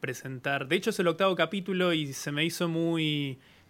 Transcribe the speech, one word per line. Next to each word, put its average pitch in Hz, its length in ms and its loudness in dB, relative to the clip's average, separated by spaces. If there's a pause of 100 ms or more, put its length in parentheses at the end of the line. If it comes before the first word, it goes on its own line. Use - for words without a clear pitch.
presentar. 131 680 -4
De 165 80 2
hecho, 202 120 -2
es 208 120 0
el 175 60 4
octavo 180 300 4
capítulo 180 560 0
y 147 220 0
se - 180 -6
me 151 140 2
hizo 170 200 0
muy 160 720 0 (320)